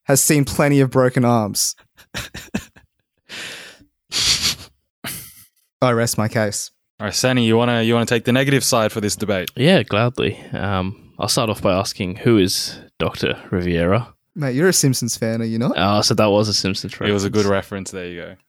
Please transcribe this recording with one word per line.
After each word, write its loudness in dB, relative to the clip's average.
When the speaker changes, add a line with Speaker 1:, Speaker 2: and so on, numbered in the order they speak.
Speaker 1:
has 2
seen 4
plenty 2
of 4
broken 2
arms. 0
<laughs> -8
I 4
rest 0
my 0
case. -2
Speaker 2:
All -6
right, -6
Sani, 2
you 4
wanna, 2
you 2
wanna 2
take 0
the 0
negative 2
side 2
for -4
this -2
debate? -2
Speaker 3:
Yeah, 4
gladly. 0
Um, -4
I'll -4
start 0
off -4
by 2
asking, -4
who 4
is 0
Doctor -2
Riviera? 0
Speaker 1:
Mate, -4
you're 2
a 4
Simpsons 0
fan, -2
are -2
you -2
not? 0
Speaker 3:
Oh, 4
so 2
that 4
was 4
a -2
Simpsons -4
Speaker 2:
It 0
was 0
a -2
good 2
Speaker 3:
reference. 2
Speaker 2:
reference. -4
There -10
you -14